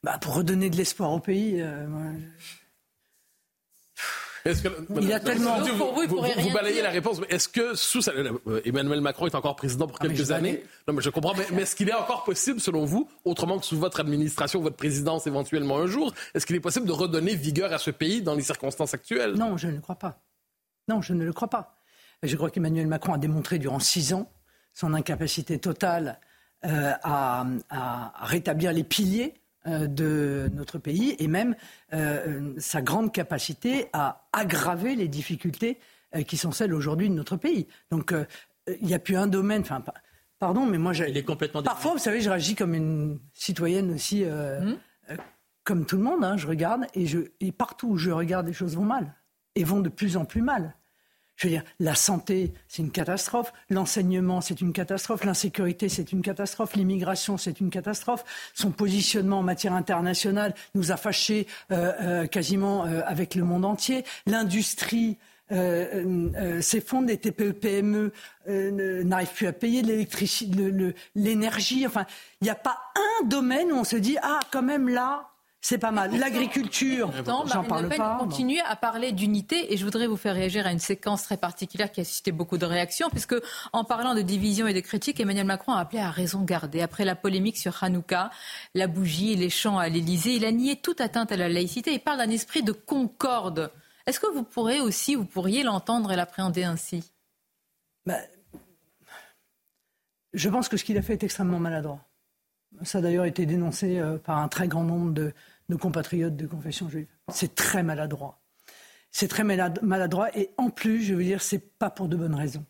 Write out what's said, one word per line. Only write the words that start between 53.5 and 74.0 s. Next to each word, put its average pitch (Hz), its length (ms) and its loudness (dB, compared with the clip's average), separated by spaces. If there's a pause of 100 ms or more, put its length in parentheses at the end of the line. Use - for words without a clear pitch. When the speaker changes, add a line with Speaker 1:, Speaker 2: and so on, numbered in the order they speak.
Speaker 1:
L'enseignement, 185 720 2
c'est 180 200 -4
une 175 120 2
catastrophe. 196 500 -4
L'insécurité, 185 640 0
c'est 180 220 -4
une 185 100 0
catastrophe. 202 540 -4
L'immigration, 190 640 0
c'est - 220 -6
une 190 120 0
catastrophe. 208 520 -2 (300)
Son 208 160 0
positionnement 196 680 2
en 185 40 0
matière 180 300 0
internationale 185 800 2 (220)
nous 180 160 2
a 170 60 2
fâchés, 214 500 0 (240)
euh, 175 300 2
euh, 175 260 0
quasiment, 196 580 0
euh, 165 220 0
avec 175 260 -2
le 180 100 2
monde 175 220 2
entier. 254 380 0 (240)
L'industrie, 220 920 0 (340)
euh, 196 40 -2 (500)
euh, 175 300 2
euh, 170 260 -2
s'effondre, 247 460 0
les 202 100 0
T 214 140 -2
P 202 180 0
E, 185 40 -2
P 202 260 0
M 208 160 2
E, 214 160 0 (360)
euh, 196 240 0
ne, 190 300 -2
n'arrivent 180 320 2
plus 208 140 0
à 170 60 0
payer 233 280 2
de 220 60 2
l'électricité, 214 680 0
le, 196 140 2
le, 190 240 0 (220)
l'énergie. 220 720 2
Enfin, 214 180 0 (360)
il - 20 2
n'y 214 80 2
a 208 40 -2
pas 254 220 -2 (440)
un 269 40 2
domaine 277 460 2
où 277 60 2
on 233 60 2
se 233 120 0
dit, « 233 260 2